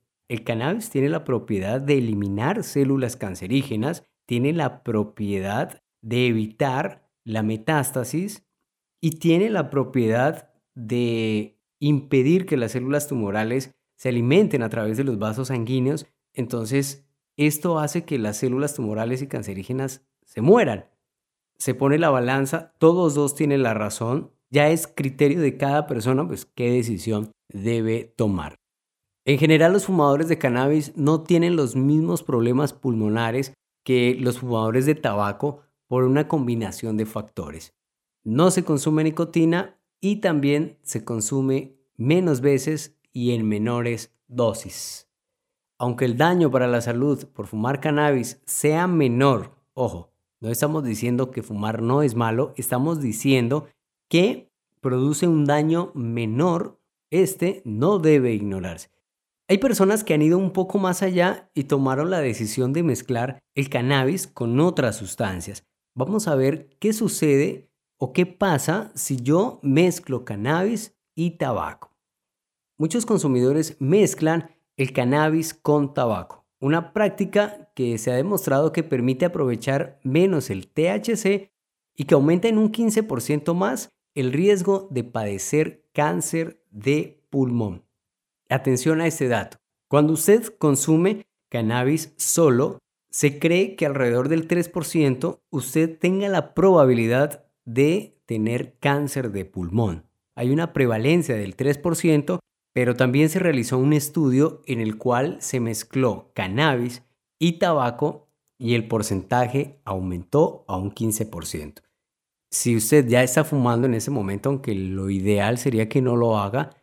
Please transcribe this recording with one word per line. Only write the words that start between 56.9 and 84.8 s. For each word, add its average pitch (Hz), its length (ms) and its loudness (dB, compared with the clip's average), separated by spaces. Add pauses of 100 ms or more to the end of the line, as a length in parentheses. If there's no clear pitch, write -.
este 190 520 0
no 135 360 0
debe 143 340 4
ignorarse. 95 560 -6 (600)
Hay 196 60 6
personas 214 460 2
que 170 100 0
han 151 80 4
ido 165 160 4
un 190 140 0
poco 185 260 -2
más 185 240 -2
allá 180 540 0
y 139 80 0
tomaron 139 480 0
la 175 80 0
decisión 123 520 -2
de 170 120 0
mezclar 123 580 -2 (140)
el 139 120 -2
cannabis 139 600 0
con 120 320 -2
otras 156 360 2
sustancias. 95 680 -8 (300)
Vamos 190 320 -2
a 151 80 2
ver 135 420 0
qué 214 160 0
sucede 160 800 0 (260)
o 131 160 -6
qué 180 140 0
pasa 185 640 -2
si - 240 -4
yo 160 460 0
mezclo 143 600 0
cannabis 165 720 -4 (200)
y 170 160 -2
tabaco. 117 640 -6 (800)
Muchos 226 300 -2
consumidores 147 720 2
mezclan 160 720 2 (260)
el 135 160 -2
cannabis 156 640 0
con 147 400 0
tabaco, 110 500 -4 (140)
una 165 340 0
práctica 208 800 -2
que 120 240 -2
se 127 140 -2
ha 123 40 0
demostrado 156 560 0
que 160 120 -2
permite 131 420 0
aprovechar 139 800 -2
menos 156 480 2
el 92 160 -8
T 165 240 0
H 214 260 -2
C 196 340 -2 (440)
y 143 80 -6
que 143 100 2
aumenta 170 360 4
en 214 100 4
un 214 100 4
quince 220 320 0
por 139 200 -4
ciento 151 340 -2
más 208 340 -2 (240)
el 127 180 -2
riesgo 190 600 2